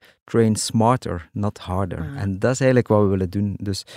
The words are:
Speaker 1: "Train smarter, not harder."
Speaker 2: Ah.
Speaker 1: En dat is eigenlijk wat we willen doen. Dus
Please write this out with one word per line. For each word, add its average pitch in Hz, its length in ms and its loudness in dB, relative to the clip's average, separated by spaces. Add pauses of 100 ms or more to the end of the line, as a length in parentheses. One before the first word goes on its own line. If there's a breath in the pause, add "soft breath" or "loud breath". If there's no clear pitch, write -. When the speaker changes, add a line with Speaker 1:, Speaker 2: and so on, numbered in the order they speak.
(240 soft breath)
Speaker 1:
"Train 110 320 2
smarter, 110 760 -2
not 104 260 -4
harder." 92 400 -6
Speaker 2:
Ah. 82 220 -8
Speaker 1:
En 98 180 -2
dat 120 140 0
is 127 80 -4
eigenlijk 127 280 2
wat 104 140 6
we 98 60 4
willen 95 220 0
doen. 101 320 -2
Dus 98 240 -6 (100)